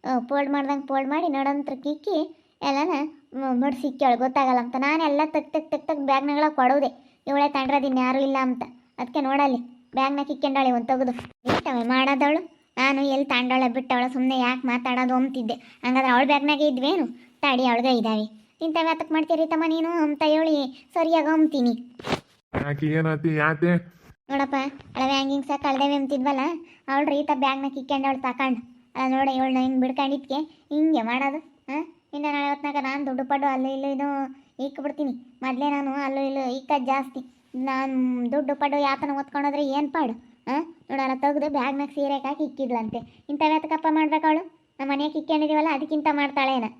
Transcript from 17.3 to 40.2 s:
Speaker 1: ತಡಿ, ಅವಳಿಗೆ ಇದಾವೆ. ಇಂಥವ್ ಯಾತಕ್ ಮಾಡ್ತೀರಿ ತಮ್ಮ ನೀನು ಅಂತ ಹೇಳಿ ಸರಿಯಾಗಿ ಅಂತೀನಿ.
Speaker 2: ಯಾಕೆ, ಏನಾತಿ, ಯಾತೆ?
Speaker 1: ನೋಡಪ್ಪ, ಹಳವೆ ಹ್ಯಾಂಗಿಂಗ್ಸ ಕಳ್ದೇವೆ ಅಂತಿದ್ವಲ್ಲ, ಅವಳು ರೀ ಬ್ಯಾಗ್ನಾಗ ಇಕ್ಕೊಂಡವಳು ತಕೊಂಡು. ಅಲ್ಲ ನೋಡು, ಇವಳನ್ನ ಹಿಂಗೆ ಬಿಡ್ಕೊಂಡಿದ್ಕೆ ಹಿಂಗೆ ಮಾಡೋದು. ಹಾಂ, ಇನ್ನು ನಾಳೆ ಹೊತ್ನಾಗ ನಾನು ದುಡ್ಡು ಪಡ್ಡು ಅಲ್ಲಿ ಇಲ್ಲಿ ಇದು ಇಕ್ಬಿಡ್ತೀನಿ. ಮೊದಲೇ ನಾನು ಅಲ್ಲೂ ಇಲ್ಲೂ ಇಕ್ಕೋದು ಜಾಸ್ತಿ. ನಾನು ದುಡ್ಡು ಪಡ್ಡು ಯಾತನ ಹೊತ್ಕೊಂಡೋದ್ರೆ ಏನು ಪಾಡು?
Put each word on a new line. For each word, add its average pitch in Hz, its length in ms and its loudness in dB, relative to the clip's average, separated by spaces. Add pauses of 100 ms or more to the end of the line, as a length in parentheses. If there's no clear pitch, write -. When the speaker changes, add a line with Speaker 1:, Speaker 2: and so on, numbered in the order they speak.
Speaker 1:
ತಡಿ, 262 260 2
ಅವಳಿಗೆ 247 300 4
ಇದಾವೆ. 220 440 -2 (200)
ಇಂಥವ್ 320 260 0
ಯಾತಕ್ 320 240 -2
ಮಾಡ್ತೀರಿ 311 340 2
ತಮ್ಮ 320 220 0
ನೀನು 320 220 0
ಅಂತ 302 360 0
ಹೇಳಿ 302 680 2
ಸರಿಯಾಗಿ 320 400 2
ಅಂತೀನಿ. 302 400 4 (920)
Speaker 2:
ಯಾಕೆ, 143 220 -2
ಏನಾತಿ, 156 480 0
ಯಾತೆ? 156 360 2 (580)
Speaker 1:
ನೋಡಪ್ಪ, 277 260 -2 (420)
ಹಳವೆ 262 120 0
ಹ್ಯಾಂಗಿಂಗ್ಸ 277 480 0
ಕಳ್ದೇವೆ 285 380 0
ಅಂತಿದ್ವಲ್ಲ, 269 440 0 (480)
ಅವಳು 285 220 2
ರೀ 294 140 0
ಬ್ಯಾಗ್ನಾಗ 277 540 -2
ಇಕ್ಕೊಂಡವಳು 269 440 -2
ತಕೊಂಡು. 254 600 -4 (140)
ಅಲ್ಲ 262 200 0
ನೋಡು, 269 160 2
ಇವಳನ್ನ 262 300 0
ಹಿಂಗೆ 262 200 2
ಬಿಡ್ಕೊಂಡಿದ್ಕೆ 269 580 -2 (340)
ಹಿಂಗೆ 302 280 4
ಮಾಡೋದು. 269 380 -2
ಹಾಂ, 311 460 -10 (280)
ಇನ್ನು 294 180 -4
ನಾಳೆ 285 180 0
ಹೊತ್ನಾಗ 285 320 -4
ನಾನು 269 240 -4
ದುಡ್ಡು 262 240 -4
ಪಡ್ಡು 277 180 0
ಅಲ್ಲಿ 262 260 0
ಇಲ್ಲಿ 277 180 -4
ಇದು 277 160 -2 (580)
ಇಕ್ಬಿಡ್ತೀನಿ. 285 460 -6 (300)
ಮೊದಲೇ 262 280 -2
ನಾನು 285 240 -2
ಅಲ್ಲೂ 269 340 -2
ಇಲ್ಲೂ 262 300 -2
ಇಕ್ಕೋದು 269 280 -2
ಜಾಸ್ತಿ. 269 560 -4 (140)
ನಾನು 262 380 -2 (380)
ದುಡ್ಡು 285 240 0
ಪಡ್ಡು 285 220 0
ಯಾತನ 285 360 0
ಹೊತ್ಕೊಂಡೋದ್ರೆ 285 540 -2
ಏನು 285 200 0
ಪಾಡು? 285 260 -2 (340)